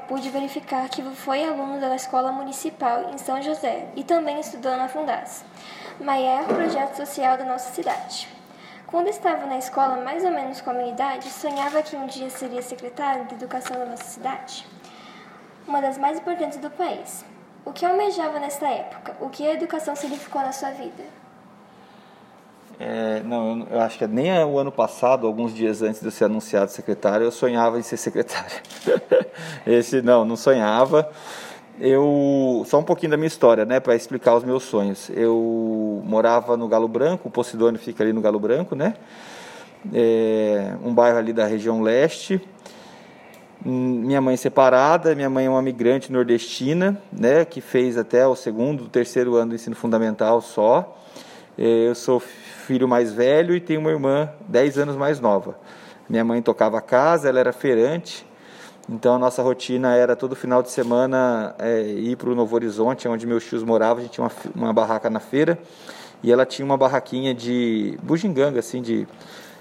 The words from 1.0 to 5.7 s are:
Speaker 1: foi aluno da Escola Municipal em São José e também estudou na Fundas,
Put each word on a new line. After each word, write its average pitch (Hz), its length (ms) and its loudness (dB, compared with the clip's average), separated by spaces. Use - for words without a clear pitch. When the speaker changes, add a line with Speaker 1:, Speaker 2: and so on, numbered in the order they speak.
Speaker 1:
foi 269 420 -6
aluno 277 360 -6
da 262 160 -2
Escola 262 340 -2
Municipal 269 800 -6
em 277 60 -12
São 269 240 -6
José 294 540 -6
e 269 80 -10
também 302 340 0
estudou 262 380 -6
na 254 100 -4
Fundas, - 580 -8